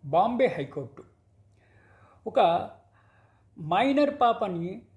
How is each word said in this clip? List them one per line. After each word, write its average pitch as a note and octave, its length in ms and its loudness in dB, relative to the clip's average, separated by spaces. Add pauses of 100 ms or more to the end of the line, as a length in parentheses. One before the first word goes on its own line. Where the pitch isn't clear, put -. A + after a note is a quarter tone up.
బాంబే A3 440 2
హైకోర్టు C3+ 560 -8 (1200)
ఒక A3+ 140 0 (1160)
మైనర్ C4 540 2 (100)
పాపని G3 500 0 (240)